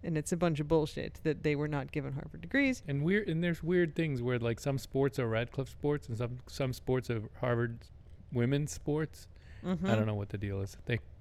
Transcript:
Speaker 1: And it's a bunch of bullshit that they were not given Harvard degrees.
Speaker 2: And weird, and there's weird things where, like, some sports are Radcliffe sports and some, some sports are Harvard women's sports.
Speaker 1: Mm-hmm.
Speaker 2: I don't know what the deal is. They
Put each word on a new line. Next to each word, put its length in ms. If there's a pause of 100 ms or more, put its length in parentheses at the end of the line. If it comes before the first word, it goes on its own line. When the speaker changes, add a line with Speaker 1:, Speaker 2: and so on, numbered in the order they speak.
Speaker 1:
And 140
it's 160
a 40
bunch 220
of 80
bullshit 560
that 200
they 120
were 140
not 240
given 180
Harvard 300
degrees. 480
Speaker 2:
And 140
weird, 260
and 120
there's 220
weird 320
things 260
where, 180
like, 200
some 180
sports 420
are 100
Radcliffe 400
sports 400
and 80
some, 300
some 260
sports 360
are 120 (180)
Harvard 380 (560)
women's 400
sports. 540 (360)
Speaker 1:
Mm-hmm. 240
Speaker 2:
I 80
don't 120
know 80
what 140
the 80
deal 240
is. 140 (100)
They 140 (220)